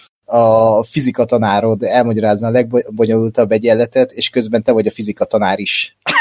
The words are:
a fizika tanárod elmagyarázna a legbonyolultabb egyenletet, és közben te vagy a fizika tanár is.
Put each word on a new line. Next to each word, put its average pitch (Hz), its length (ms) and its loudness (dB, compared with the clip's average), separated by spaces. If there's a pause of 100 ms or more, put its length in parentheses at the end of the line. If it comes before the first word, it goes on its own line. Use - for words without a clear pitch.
(260)
a 113 580 4
fizika 127 420 -2
tanárod 110 580 0
elmagyarázna 110 640 0
a 113 40 -2
legbonyolultabb 113 1000 0
egyenletet, 117 600 0
és - 180 -8
közben 113 340 -2
te - 80 0
vagy 110 160 2
a 107 40 -6
fizika 107 340 -6
tanár 101 340 -2
is. - 380 -8 (240)